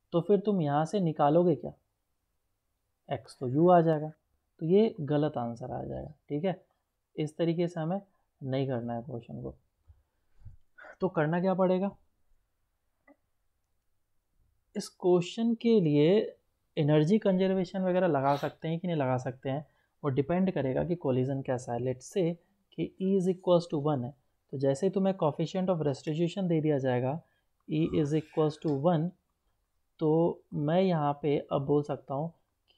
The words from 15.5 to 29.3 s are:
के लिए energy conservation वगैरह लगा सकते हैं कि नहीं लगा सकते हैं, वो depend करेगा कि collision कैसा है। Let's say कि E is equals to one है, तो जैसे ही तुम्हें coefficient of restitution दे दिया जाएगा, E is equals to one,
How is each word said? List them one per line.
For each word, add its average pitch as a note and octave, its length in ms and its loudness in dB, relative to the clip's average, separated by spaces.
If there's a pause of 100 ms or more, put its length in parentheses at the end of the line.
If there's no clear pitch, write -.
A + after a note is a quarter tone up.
के A3+ 240 4
लिए D#3 400 4 (560)
energy D3+ 440 4
conservation F#3+ 640 0
वगैरह F3+ 260 2
लगा C#3 300 2
सकते D#3 300 -6
हैं E3 100 -2
कि F3+ 80 -6
नहीं E3+ 100 -2
लगा B2+ 220 0
सकते C3 320 -6
हैं, D3 160 -4 (360)
वो D3 80 -2
depend E3+ 420 0
करेगा C#3+ 320 -2
कि E3 120 -4
collision C3+ 460 -2
कैसा B2 300 -4
है। A#2+ 80 -4
Let's B2+ 280 -6
say E3+ 260 -2 (440)
कि D#3+ 60 -2 (160)
E F#3 140 -2
is F#3 140 2
equals F3+ 400 2
to D#3 160 -2
one C#3+ 200 0
है, B2 60 -8 (420)
तो C#3 60 -6
जैसे C#3 280 0
ही F#3 40 2
तुम्हें F#3+ 240 0
coefficient F3+ 560 -2
of E3 160 0
restitution E3 640 -2
दे E3 120 2
दिया D3 180 2
जाएगा, B2+ 420 0 (480)
E D#3 120 -2 (140)
is D3+ 200 0
equals D3+ 440 0
to D3 240 -2
one, E3+ 260 2 (920)